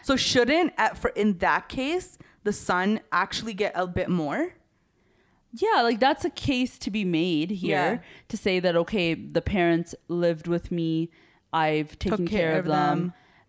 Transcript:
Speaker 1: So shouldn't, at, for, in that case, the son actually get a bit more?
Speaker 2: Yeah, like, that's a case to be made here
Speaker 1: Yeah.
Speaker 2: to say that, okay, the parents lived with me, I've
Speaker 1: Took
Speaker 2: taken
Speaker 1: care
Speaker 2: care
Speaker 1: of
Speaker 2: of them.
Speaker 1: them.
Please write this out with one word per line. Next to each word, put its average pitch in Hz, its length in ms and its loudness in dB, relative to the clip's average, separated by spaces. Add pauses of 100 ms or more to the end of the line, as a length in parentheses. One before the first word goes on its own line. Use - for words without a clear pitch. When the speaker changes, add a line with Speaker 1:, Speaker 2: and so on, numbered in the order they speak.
Speaker 1:
So 269 140 2
shouldn't, 277 640 4
at, 214 180 2
for, 240 140 -2
in 208 280 0
that 175 300 2
case, 302 480 -4 (280)
the 208 80 0
son 190 480 0 (100)
actually 202 440 -4
get 196 200 -2
a 185 120 -2
bit 180 220 -4
more? 180 460 0 (960)
Speaker 2:
Yeah, 381 300 2
like, 233 180 2
that's 277 240 2
a 349 60 -2
case 254 480 -2
to - 120 -8
be 208 140 -2
made 170 460 0
here 180 260 -2
Speaker 1:
Yeah. 185 220 0 (300)
Speaker 2:
to - 80 -8
say 185 240 0
that, 175 160 2
okay, 170 380 0
the 147 280 -4
parents 170 520 2 (140)
lived 170 380 0
with 170 240 -2
me, 165 400 -2 (420)
I've 156 460 0
Speaker 1:
Took 190 140 -2
Speaker 2:
taken 185 160 -2
Speaker 1:
care 175 240 0
Speaker 2:
care 156 80 2
Speaker 1:
of - 60 -4
Speaker 2:
of 160 40 -2
them. 147 300 2
Speaker 1:
them. 180 140 -4 (340)